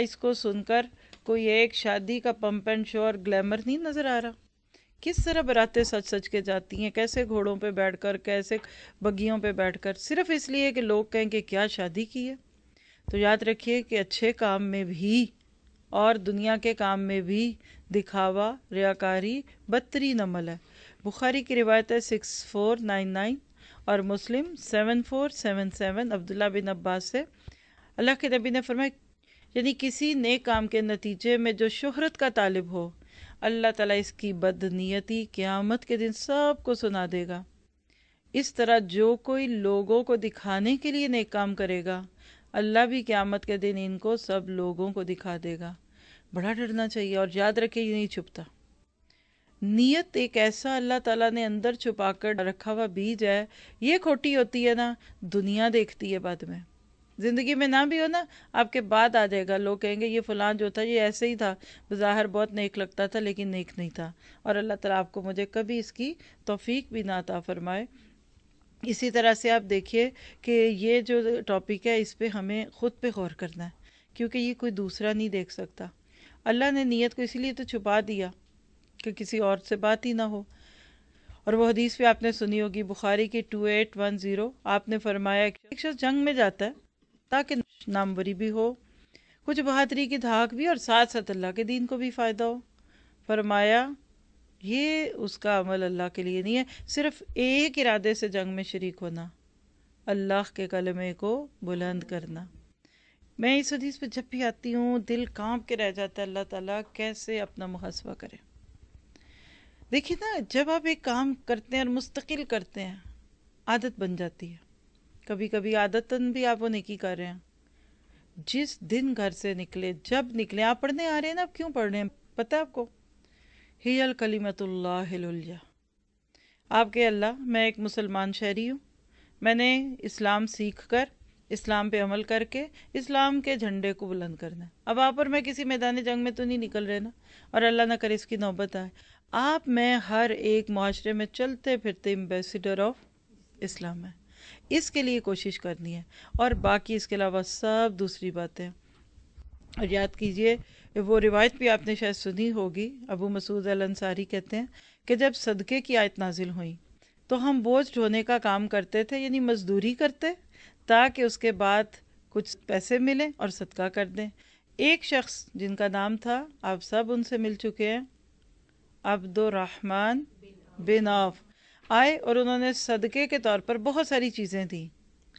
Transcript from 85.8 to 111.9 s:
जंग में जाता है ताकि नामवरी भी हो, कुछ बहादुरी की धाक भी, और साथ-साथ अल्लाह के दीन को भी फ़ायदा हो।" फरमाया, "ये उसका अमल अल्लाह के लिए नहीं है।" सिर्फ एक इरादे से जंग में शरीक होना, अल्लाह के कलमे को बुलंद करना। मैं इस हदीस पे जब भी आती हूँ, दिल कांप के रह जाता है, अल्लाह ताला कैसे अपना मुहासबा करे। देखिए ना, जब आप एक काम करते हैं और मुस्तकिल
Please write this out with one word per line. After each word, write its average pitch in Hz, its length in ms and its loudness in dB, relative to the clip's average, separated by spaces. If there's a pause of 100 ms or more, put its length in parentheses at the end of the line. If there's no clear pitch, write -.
जंग 269 280 2
में 285 120 2
जाता 202 300 2
है 262 100 -6 (560)
ताकि 277 240 2 (340)
नामवरी 196 440 0
भी 202 140 -2
हो, 220 200 0 (800)
कुछ 294 140 0
बहादुरी 277 480 2
की 269 100 -2
धाक 233 360 2
भी, 285 140 -2
और 330 100 2
साथ-साथ 233 540 4
अल्लाह 185 200 -2
के 220 120 -2
दीन 247 220 -2
को 254 120 -4
भी 247 140 -2
फ़ायदा 226 340 0
हो।" 240 180 -4 (640)
फरमाया, 214 680 2 (680)
"ये 285 460 0
उसका 208 500 -2
अमल 190 240 0
अल्लाह 180 260 -2
के 180 140 -8
लिए 185 200 -2
नहीं 220 120 0
है।" 254 100 2 (220)
सिर्फ 285 360 -2 (140)
एक 269 420 2
इरादे 214 360 4
से 214 140 -2
जंग 190 240 -2
में 190 100 -6
शरीक 185 360 -6
होना, 170 320 -8 (760)
अल्लाह 196 360 0
के 190 240 -8
कलमे 180 460 -4
को 247 360 -4 (140)
बुलंद 180 400 -4
करना। 165 460 -10 (920)
मैं 254 180 4
इस 285 160 -2
हदीस 277 240 -6
पे 269 100 -8
जब 240 240 -8
भी 254 100 -4
आती 240 300 -4
हूँ, 240 280 0
दिल 233 280 -4
कांप 226 380 -6
के 240 100 -4
रह 208 160 0
जाता 196 300 -6
है, 196 60 -4
अल्लाह 190 160 -6
ताला 196 380 -6
कैसे 220 580 -6
अपना 196 280 -8
मुहासबा 185 460 -10
करे। - 260 -16 (1500)
देखिए 285 260 0
ना, 427 220 -4
जब 269 300 0
आप 320 160 0
एक 320 180 -2
काम 262 300 0 (140)
करते 240 300 -2
हैं 262 60 2
और 247 60 -2
मुस्तकिल 277 540 -6